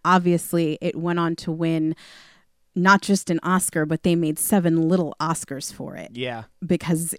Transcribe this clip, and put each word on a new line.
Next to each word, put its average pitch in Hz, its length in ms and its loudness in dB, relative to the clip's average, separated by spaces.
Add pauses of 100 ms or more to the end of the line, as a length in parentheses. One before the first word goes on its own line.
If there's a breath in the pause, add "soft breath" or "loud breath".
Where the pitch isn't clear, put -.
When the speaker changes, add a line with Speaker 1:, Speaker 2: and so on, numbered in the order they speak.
Speaker 1:
obviously, 175 760 2
it 175 140 -4
went 170 240 -2
on 165 180 0
to - 140 -6
win 160 440 0 (800 loud breath)
not 190 260 4
just - 280 0
an 165 140 0
Oscar, 175 420 0
but 160 180 -2
they 175 120 2
made 156 240 0
seven 165 480 2
little 175 320 0
Oscars 151 540 -4
for 135 220 -12
it. - 180 -16
Speaker 2:
Yeah. 120 300 -8 (220)
Speaker 1:
Because 165 540 0